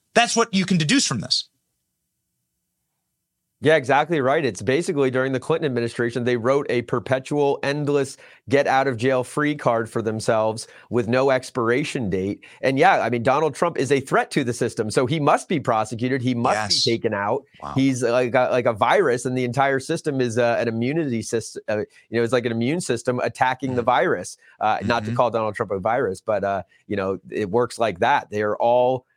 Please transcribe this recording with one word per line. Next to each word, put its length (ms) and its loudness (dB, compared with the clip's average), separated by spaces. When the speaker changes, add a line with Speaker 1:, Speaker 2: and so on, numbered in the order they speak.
Speaker 1:
That's 220 4
what 180 2
you 120 2
can 120 2
deduce 280 2
from 160 -4
this. 260 -4
Speaker 2:
Yeah, 160 4
exactly 460 2
right. 240 2
It's 160 -2
basically 480 2
during 220 0
the 80 -2
Clinton 260 -2
administration, 600 -2
they 120 2
wrote 320 0
a 140 0
perpetual, 800 0
endless 520 -2
get 200 4
out 180 2
of 120 -2
jail 260 2
free 320 -2
card 340 0
for 140 -4
themselves 640 -2
with 160 0
no 240 2
expiration 800 -2
date. 300 -2
And 160 0
yeah, 220 6
I 100 0
mean, 140 -2
Donald 320 2
Trump 240 0
is 120 0
a 80 4
threat 320 0
to 120 0
the 100 -2
system, 380 -2
so 160 2
he 120 -2
must 300 2
be 100 0
prosecuted. 640 -2
He 140 0
must 200 0
Speaker 1:
Yes. 300 -2
Speaker 2:
be 60 2
taken 240 -2
out. 300 -2
Speaker 1:
Wow. 140 -12
Speaker 2:
He's 300 2
like 320 0
a, 160 4
like 160 0
a 60 2
virus, 520 2
and 100 -2
the 80 0
entire 360 0
system 420 -4
is, 160 0
uh, 220 2
an 80 0
immunity 560 -2
system. 440 -6
Uh, 100 -2
you 100 0
know, 40 2
it's 100 0
like 120 2
an 60 -2
immune 280 0
system 420 -2
attacking 520 -4
the 80 -2
Speaker 1:
Mm-hmm. 40 -8
Speaker 2:
virus. 520 0
Uh, 240 0
not 160 0
to 80 -6
Speaker 1:
Mm-hmm. 100 -2
Speaker 2:
call 140 2
Donald 240 -2
Trump 160 -6
a 80 -2
virus, 420 -2
but, 220 -2
uh, 180 -2
you 100 -6
know, 240 -2
it 180 -4
works 300 -2
like 220 -2
that. 280 2
They 140 -4
are 140 -2
all, 600 2